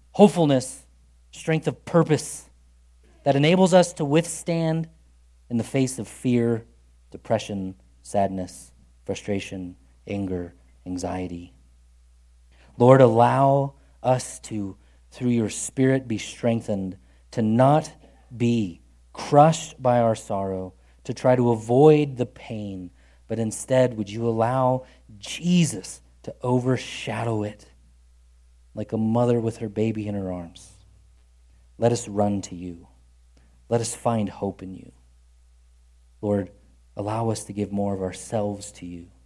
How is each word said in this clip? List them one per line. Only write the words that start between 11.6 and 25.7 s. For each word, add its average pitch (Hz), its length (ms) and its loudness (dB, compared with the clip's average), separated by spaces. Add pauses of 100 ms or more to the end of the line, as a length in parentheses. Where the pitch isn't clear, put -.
Lord, 127 240 10
allow 131 720 4 (300)
us 127 380 -2
to, 101 360 -8 (320)
through 123 220 -4
your 113 180 0
Spirit, 131 580 -2
be 110 120 -6
strengthened, 104 760 -4 (360)
to 120 100 -4
not 127 500 2 (460)
be 113 440 -2 (320)
crushed - 680 4
by 123 180 4
our 113 160 2
sorrow, 95 600 -6 (300)
to 123 100 -8
try 127 200 2
to 123 140 2
avoid 131 680 4
the 120 100 -4
pain, 98 640 -12 (360)
but 110 120 -4
instead, 123 580 0
would 101 140 -8
you 117 160 -6
allow 127 580 0 (320)
Jesus - 840 -2 (220)